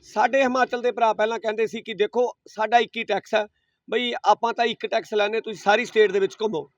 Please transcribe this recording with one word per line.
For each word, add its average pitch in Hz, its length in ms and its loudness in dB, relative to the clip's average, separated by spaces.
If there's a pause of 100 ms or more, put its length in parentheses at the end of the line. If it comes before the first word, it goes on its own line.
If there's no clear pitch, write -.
(140)
ਸਾਡੇ 254 280 2
ਹਿਮਾਚਲ 247 400 0
ਦੇ 240 100 0
ਭਰਾ 220 200 2
ਪਹਿਲਾਂ 220 260 -2
ਕਹਿੰਦੇ 220 280 -2
ਸੀ 214 160 -10
ਕਿ 220 120 -10
ਦੇਖੋ, 214 380 0 (160)
ਸਾਡਾ 220 300 0
ਇੱਕ 240 180 0
ਹੀ 233 80 -4
ਟੈਕਸ 202 300 -4
ਹੈ, 214 120 0 (440)
ਬਈ 240 220 -2 (120)
ਆਪਾਂ 214 300 2
ਤਾਂ 233 100 0
ਇੱਕ 233 220 -4
ਟੈਕਸ 220 280 -4
ਲੈਂਦੇ, 214 260 0
ਤੁਸੀਂ 208 220 -12
ਸਾਰੀ 214 220 2
ਸਟੇਟ 214 280 4
ਦੇ 196 80 0
ਵਿੱਚ 190 220 -2
ਘੁੰਮੋ। 160 360 -4